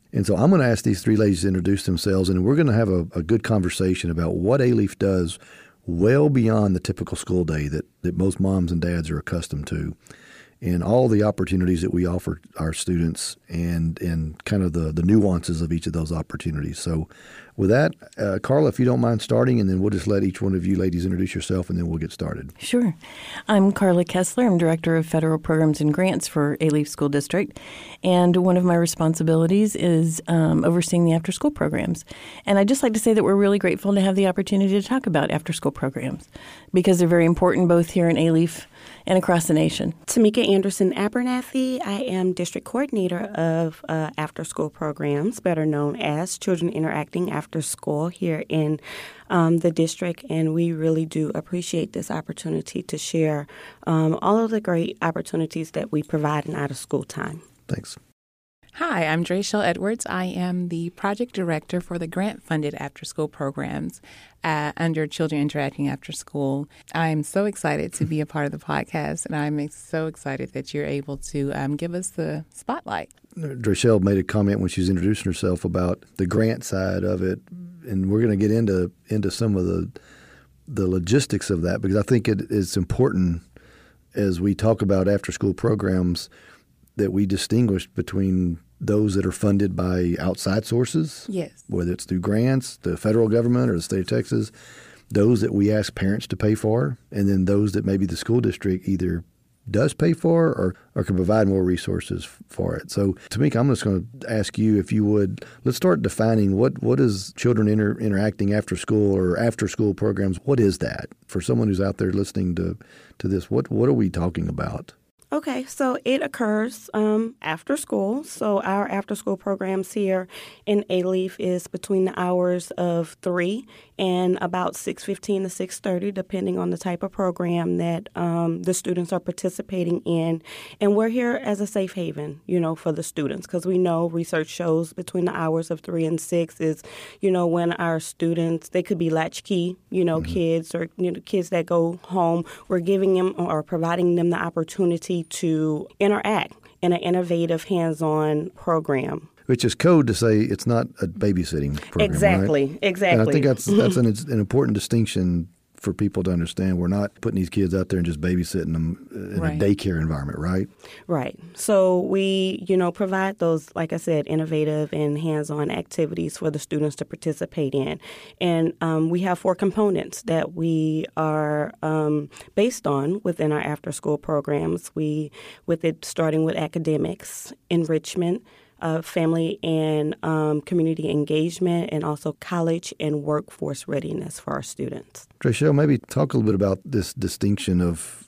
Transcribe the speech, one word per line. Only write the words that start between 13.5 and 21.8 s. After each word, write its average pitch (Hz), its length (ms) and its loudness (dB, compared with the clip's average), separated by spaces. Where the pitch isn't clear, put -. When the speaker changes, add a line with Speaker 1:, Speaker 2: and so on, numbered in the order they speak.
Speaker 1:
and, 85 500 -2
and 80 460 -4
kind 101 160 0
of 87 100 0
the, 80 180 -2
the 82 120 -2
nuances 90 580 4
of 82 100 -2
each 82 160 -2
of 82 60 -4
those 80 180 -4
opportunities. 78 680 -6
So 80 320 -4
with 101 140 4
that, 139 220 4
uh, 101 240 -2
Carla, 143 260 2
if - 120 -2
you 127 40 4
don't 123 160 2
mind 117 220 2
starting, 120 380 2
and 95 100 2
then 92 80 2
we'll 98 120 2
just 92 180 0
let 98 160 2
each 95 180 -2
one 95 140 0
of 90 100 -2
you 95 100 2
ladies 90 280 0
introduce 92 320 -2
yourself, 90 340 -2
and 87 80 0
then 85 80 -2